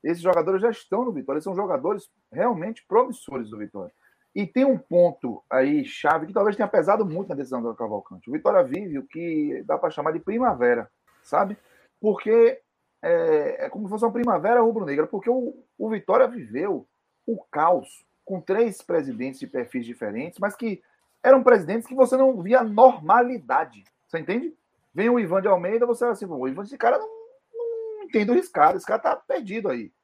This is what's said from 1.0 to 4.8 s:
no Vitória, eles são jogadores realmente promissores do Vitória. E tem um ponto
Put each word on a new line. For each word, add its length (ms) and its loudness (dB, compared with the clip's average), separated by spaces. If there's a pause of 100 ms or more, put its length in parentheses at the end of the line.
no 60 -4
Vitória, 260 -6
eles 60 -6
são 120 -6
jogadores 540 -4 (220)
realmente 560 -4
promissores 640 -2
do 80 -14
Vitória. 320 -12 (440)
E 100 -2
tem 200 0
um 120 2
ponto 720 0